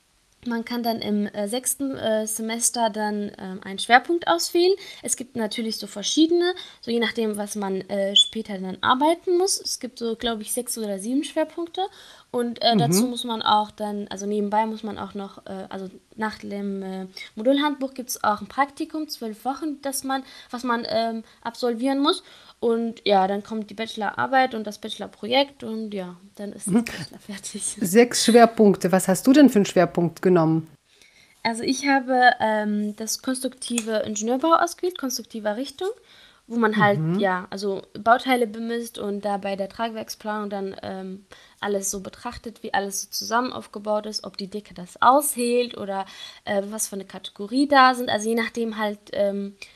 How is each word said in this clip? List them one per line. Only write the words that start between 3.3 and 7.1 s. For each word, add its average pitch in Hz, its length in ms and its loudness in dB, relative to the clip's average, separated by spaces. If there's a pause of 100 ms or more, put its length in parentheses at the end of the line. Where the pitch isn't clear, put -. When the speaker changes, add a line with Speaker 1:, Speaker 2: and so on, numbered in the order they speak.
Speaker 1:
ähm, 190 240 -10
einen 196 160 -10
Schwerpunkt 262 480 -2
auswählen. 349 460 0 (300)
Es - 140 -6
gibt - 180 -14
natürlich 220 420 -6
so 208 100 -12
verschiedene, 330 640 0 (280)
so 233 100 -8
je 233 80 0
nachdem, 220 360 -2